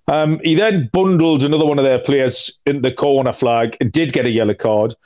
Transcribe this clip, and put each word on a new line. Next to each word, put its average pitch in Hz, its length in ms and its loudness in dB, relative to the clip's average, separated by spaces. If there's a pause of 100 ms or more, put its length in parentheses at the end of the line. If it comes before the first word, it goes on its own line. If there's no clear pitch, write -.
Um, 156 340 0
he 160 120 2
then 190 360 0
bundled 165 520 2
another 151 220 0
one 147 140 0
of 135 60 2
their 127 140 2
players - 640 -2
in 143 160 -2
the 127 100 0
corner 135 400 0
flag 117 480 -2
and 123 100 -2
did 156 220 -2
get 127 140 -2
a 123 60 0
yellow 110 240 0
card. 110 400 -2 (100)